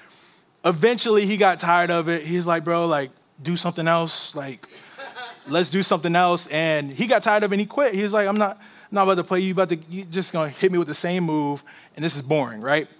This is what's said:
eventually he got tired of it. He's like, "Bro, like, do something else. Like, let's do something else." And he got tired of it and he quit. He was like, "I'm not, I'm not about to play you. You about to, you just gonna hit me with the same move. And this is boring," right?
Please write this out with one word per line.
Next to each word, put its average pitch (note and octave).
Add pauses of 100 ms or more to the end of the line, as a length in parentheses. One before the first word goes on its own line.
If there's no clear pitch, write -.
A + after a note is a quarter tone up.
(640)
eventually G#3
he G#3
got F#3+
tired F3
of E3
it. E3
He's E3+
like, E3
"Bro, E3+
like, C#3+ (300)
do D#3+
something E3+
else. E3
Like, C#3 (800)
let's D#3+
do F#3
something E3+
else." F3
And D3+
he F3+
got A#3+
tired G#3+
of G3+
it G3+
and G3+
he G#3
quit. B3+
He G3
was G3+
like, G#3
"I'm G3+
not, G#3
I'm -
not G3+
about F#3+
to F3
play F3+
you. F#3
You F#3
about F3+
to, E3+ (100)
you F#3
just F3
gonna D#3
hit F#3
me F3
with E3
the D3+
same F3
move. D3 (320)
And D3+
this D3+
is C#3+
boring," B2+
right? C#3 (100)